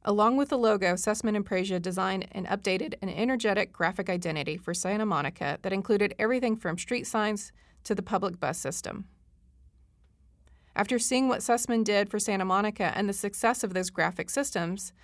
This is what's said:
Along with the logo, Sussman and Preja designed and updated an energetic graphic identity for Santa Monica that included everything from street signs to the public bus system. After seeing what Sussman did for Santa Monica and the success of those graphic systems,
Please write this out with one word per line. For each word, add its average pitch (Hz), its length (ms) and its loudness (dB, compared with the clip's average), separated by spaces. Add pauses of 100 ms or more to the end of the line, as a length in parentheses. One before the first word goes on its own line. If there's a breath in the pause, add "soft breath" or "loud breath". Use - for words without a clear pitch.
Along 214 340 4
with 277 120 2
the 285 80 2
logo, 202 360 4
Sussman 214 420 0
and 208 80 0
Preja 185 380 0
designed 190 500 -2
and 190 140 -6
updated 190 560 -2
an 190 80 -4
energetic 208 640 0
graphic 180 340 -2
identity 160 480 -2
for 175 160 -8
Santa 196 360 -2
Monica 147 560 -2
that 190 100 -2
included 202 460 2
everything 233 360 2
from 180 220 -4
street - 300 -4
signs 214 440 -2 (340 soft breath)
to 208 100 0
the 202 80 -4
public 185 360 -2
bus 147 200 -2
system. - 460 -8 (1700 soft breath)
After 233 220 2
seeing 254 300 2
what - 100 2
Sussman 240 460 2
did 208 240 2
for 214 100 -2
Santa 196 240 0
Monica 196 520 0
and 202 120 0
the 202 60 -2
success 208 500 0
of 190 100 -4
those 185 160 -2
graphic 165 400 -2
systems, 190 600 -2 (120 soft breath)